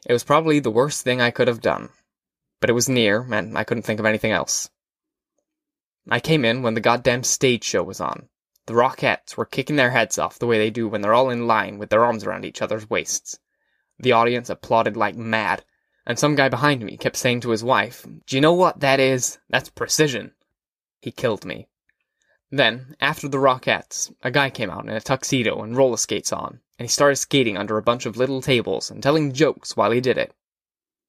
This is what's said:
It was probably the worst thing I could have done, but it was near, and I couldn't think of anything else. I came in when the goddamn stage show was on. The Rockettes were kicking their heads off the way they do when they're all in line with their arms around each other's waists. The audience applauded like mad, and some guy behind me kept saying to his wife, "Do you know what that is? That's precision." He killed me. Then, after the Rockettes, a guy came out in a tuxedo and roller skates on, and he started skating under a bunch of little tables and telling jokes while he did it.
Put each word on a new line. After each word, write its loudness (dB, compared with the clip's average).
It 2
was 2
probably 4
the 0
worst 2
thing 0
I 4
could 2
have -2
done, 0
but 2
it 4
was 0
near, 2
and -4
I -2
couldn't -4
think -4
of 0
anything 0
else. -2
I 0
came 2
in 2
when 0
the -2
goddamn 2
stage 0
show 0
was -8
on. -6
The -10
Rockettes 0
were -4
kicking -2
their 4
heads 0
off -4
the -4
way 2
they 2
do -4
when -4
they're 2
all 4
in -4
line 0
with -10
their 6
arms 0
around -6
each -10
other's -6
waists. -4
The 2
audience 2
applauded 0
like -2
mad, -2
and -6
some 2
guy 2
behind 0
me -12
kept -4
saying 0
to -4
his 0
wife, 0
"Do -4
you 4
know 6
what 2
that 2
is? 0
That's -2
precision." -2
He -8
killed -4
me. -12
Then, 0
after -2
the -4
Rockettes, 0
a -4
guy 0
came -6
out -12
in -12
a -6
tuxedo -2
and -6
roller 2
skates -4
on, -10
and -10
he -12
started 4
skating 0
under -2
a -2
bunch 0
of -8
little -2
tables -2
and -16
telling 0
jokes 0
while 4
he 2
did 0
it. -4